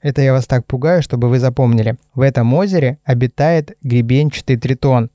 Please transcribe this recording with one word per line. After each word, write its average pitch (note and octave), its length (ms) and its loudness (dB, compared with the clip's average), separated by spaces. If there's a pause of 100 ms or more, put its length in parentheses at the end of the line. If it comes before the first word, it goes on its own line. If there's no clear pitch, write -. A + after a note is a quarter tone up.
Это C#3+ 180 -2
я C3+ 120 4
вас C3 160 0
так B2 180 -2
пугаю, D#3 340 0
чтобы B2 280 -2
вы B2+ 100 2
запомнили. A#2+ 580 0 (160)
В B2+ 100 -2
этом B2+ 320 2
озере E3 500 0
обитает C#3+ 760 -2
гребенчатый B2+ 760 0
тритон B2 580 0